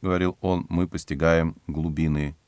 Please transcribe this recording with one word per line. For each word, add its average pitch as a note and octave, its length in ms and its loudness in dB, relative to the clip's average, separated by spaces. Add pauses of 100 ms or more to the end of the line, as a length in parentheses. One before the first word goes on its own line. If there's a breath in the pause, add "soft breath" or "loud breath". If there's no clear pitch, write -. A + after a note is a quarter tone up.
говорил F#2 380 0
он, F#2+ 280 0
мы F2 180 0
постигаем E2 680 0 (100)
глубины D#2 720 -2 (100)